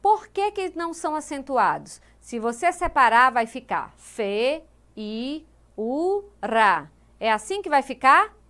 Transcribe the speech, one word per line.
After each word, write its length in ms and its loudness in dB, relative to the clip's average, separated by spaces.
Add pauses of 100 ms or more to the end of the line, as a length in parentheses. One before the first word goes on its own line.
Por 260 2
que 220 -2
que 260 -6
não 180 -6
são 200 -6
acentuados? 840 -4 (200)
Se 180 -12
você 340 -2
separar, 580 4
vai 160 0
ficar 500 -8
fe, 680 -4 (340)
i, 500 -10 (300)
u, 480 -2 (180)
ra. 480 2 (280)
É 120 -2
assim 300 -2
que 80 -10
vai 140 4
ficar? 520 2 (160)